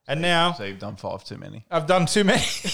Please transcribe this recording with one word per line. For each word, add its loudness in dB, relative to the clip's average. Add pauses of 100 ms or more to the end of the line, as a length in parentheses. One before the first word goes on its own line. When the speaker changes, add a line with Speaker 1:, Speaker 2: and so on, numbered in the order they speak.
Speaker 1:
And -4
now 4
Speaker 2:
So -8
you've -8
done -10
five -8
too -12
many. -16
Speaker 1:
I've -2
done 4
too 4
many. 4 (300)